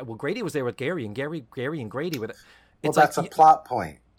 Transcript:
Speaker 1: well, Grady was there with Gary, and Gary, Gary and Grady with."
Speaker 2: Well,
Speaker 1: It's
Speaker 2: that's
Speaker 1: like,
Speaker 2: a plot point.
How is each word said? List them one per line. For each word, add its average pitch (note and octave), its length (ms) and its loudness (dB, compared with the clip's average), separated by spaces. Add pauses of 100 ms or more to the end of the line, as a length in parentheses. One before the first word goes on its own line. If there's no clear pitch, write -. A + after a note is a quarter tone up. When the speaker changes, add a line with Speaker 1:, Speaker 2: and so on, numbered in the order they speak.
Speaker 1:
well, A2+ 120 -10
Grady E3 260 -6
was D3 120 -8
there C#3 100 -2
with A#2+ 120 -4
Gary, C3+ 300 -6
and G#2 80 -10
Gary, D3 300 -8 (100)
Gary C#3 260 -6
and A2 80 -8
Grady D3+ 300 -6
with." G#2+ 120 -8
Speaker 2:
Well, - 60 -16 (460)
Speaker 1:
It's D3+ 140 0
Speaker 2:
that's D3+ 200 4
Speaker 1:
like, D3+ 140 -4
Speaker 2:
a - 40 -20
plot D#3 300 8
point. - 360 -6 (180)